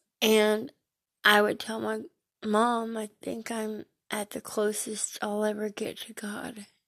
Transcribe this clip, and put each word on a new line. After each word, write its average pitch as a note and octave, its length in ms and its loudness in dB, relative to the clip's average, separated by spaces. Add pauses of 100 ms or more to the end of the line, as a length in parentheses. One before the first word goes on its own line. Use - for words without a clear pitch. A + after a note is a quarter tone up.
(220)
And G#3+ 500 4 (520)
I G#3 180 8
would G#3 180 2
tell A3 200 -8
my A3 220 -4 (420)
mom, A3+ 540 2
"I G#3+ 120 -6 (120)
think A#3 300 -6
I'm G#3+ 340 -6 (260)
at G#3 200 -4
the - 100 -8
closest G#3+ 800 -2
I'll G#3+ 240 0
ever G#3+ 240 -2
get - 300 -6
to A3 140 -14
God. G#3 540 -10 (200)